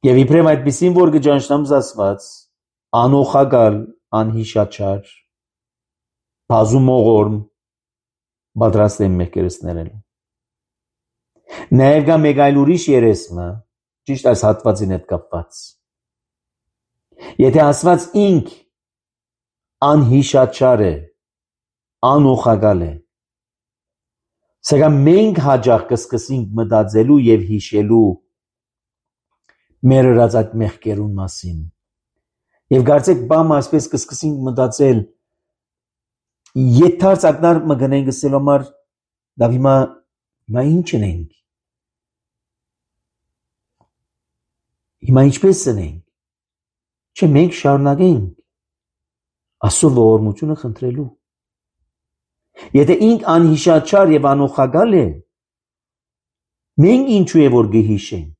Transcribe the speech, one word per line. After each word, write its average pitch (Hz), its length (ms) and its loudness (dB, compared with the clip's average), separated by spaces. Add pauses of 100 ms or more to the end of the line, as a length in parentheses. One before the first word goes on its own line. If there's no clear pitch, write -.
Եվ 127 200 4
իբրև 160 260 2
այդպիսին, 147 460 0
որ 175 180 4
կճանչնամ 143 560 0
զասված, 104 560 -4 (680)
անօխագալ, 127 840 2 (340)
անհիշաչար, 107 920 -6 (1500)
բազում 117 400 2
ողորմ, 107 460 2 (1200)
պատրաստ 107 500 0
եմ 92 140 0
մեղքերս 90 380 -6 (100)
ներելու։ 85 320 -12 (1800)
Նաև 143 300 2
կա 160 160 2
մեկ 143 180 0
այլ 143 160 2
ուրիշ 165 320 0
երեսմը, 101 560 0 (600)
ճիշտ 135 240 -8
այս 98 160 -2
հատվածին 101 480 -4
հետ 85 160 -12
կապված։ - 480 -12 (1800)
Եթե 131 240 2
Աստված 170 460 0 (160)
ինք 180 260 0 (1300)
անհիշաչար 131 1000 2
է, 85 100 -2 (1120)
անօխագալ 117 800 0
է, 80 60 -10 (1700)
սակայն 147 400 2
մենք 190 360 2
հաճախ 123 480 0
կսկսենք 120 680 -6
մտածելու 113 680 2
և 113 240 2
հիշելու 104 600 0 (1800)
մեր 131 200 4
ըրած 117 260 2
այդ 104 140 -2 (100)
մեղքերուն 104 560 -6
մասին։ 90 440 -10 (1120)
Եվ 131 200 2
կարծեք, 165 400 2
բամ 160 240 2
այսպես 143 400 -2
կսկսենք 143 540 -8
մտածել, 123 520 0 (1800)
եթարց 180 500 2
ակնար 165 300 0 (100)
մը 143 100 0
գնենք 135 320 -2
ասելու 139 240 -4
համար, 139 300 0 (760)
«Դավ 120 160 0
հիմա, 135 160 0 (760)
հիմա 104 160 -4 (100)
ինչ 175 140 -2 (100)
ընենք, 85 320 -6 (3750)
հիմա 131 220 4
ինչպես 185 320 0 (100)
ընենք, 85 300 -10 (1120)
չէ, 165 220 0
մենք 175 240 0
շարունակենք 143 640 0 (1300)
Աստծո 123 320 0
ողորմությունը 110 640 0
խնդրելու»։ 123 520 -10 (1600)
Եթե 143 220 4 (120)
ինք 226 220 0
անհիշաչար 165 840 2
և 143 160 0
անօխագալ 139 640 0
է, 131 100 2 (1700)
մենք 247 380 2
ինչու 170 240 2
է 143 120 4
որ 117 220 2
գհիշենք։ 104 640 -4